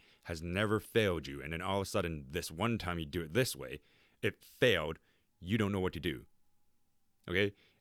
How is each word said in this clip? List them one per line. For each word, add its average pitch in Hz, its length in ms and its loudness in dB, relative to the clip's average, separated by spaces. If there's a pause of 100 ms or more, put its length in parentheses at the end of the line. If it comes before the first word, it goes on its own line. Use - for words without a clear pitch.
(240)
has 82 160 -6
never 101 380 0
failed 92 480 2
you." 69 160 -10
And 76 100 -6
then 82 80 -4
all 98 200 2
of - 20 2
a 92 80 -4
sudden, 82 400 -2
this 82 180 -4
one 104 300 0
time 85 220 -4
you 80 40 -4
do 82 180 -4
it 80 120 -6
this 120 220 0
way, 67 240 -10 (420)
it 104 140 0
failed. 80 640 2 (400)
You 92 180 0
don't 101 140 2
know 98 80 2
what 92 140 2
to 80 60 -6
do. 69 260 -4 (1000)
Okay? 98 240 2 (280)